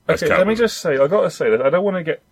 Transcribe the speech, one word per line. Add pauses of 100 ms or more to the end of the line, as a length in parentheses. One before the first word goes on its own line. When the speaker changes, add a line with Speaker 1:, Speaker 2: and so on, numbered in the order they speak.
Speaker 1:
as
Speaker 2:
Okay,
let
me
Speaker 1:
Catwoman?
Speaker 2:
just
say,
I
gotta
say
that
I
don't
wanna
get (100)